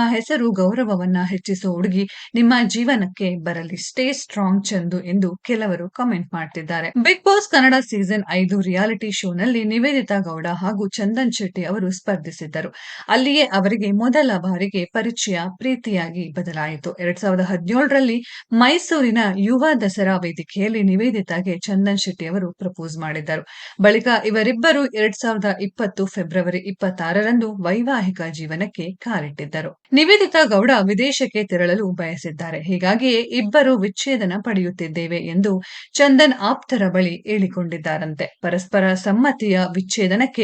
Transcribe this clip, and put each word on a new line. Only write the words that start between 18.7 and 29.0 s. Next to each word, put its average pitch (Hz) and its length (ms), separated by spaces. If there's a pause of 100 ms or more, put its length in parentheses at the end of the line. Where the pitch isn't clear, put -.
ಯುವ 240 280 (160)
ದಸರಾ 190 360
ವೇದಿಕೆಯಲ್ಲಿ 190 640
ನಿವೇದಿತಾಗೆ 190 760
ಚಂದನ್ 196 380
ಶೆಟ್ಟಿ 185 280
ಅವರು 180 280
ಪ್ರಪೋಸ್ 165 440
ಮಾಡಿದ್ದರು. 156 480 (380)
ಬಳಿಕ 226 240 (180)
ಇವರಿಬ್ಬರು 240 600
ಎರಡ್ 214 300
ಸಾವಿರದ 214 460
ಇಪ್ಪತ್ತು 196 440
ಫೆಬ್ರವರಿ 175 520
ಇಪ್ಪತ್ತಾರರಂದು 196 1080
ವೈವಾಹಿಕ 202 580
ಜೀವನಕ್ಕೆ 165 760
ಕಾಲಿಟ್ಟಿದ್ದರು. 156 840 (100)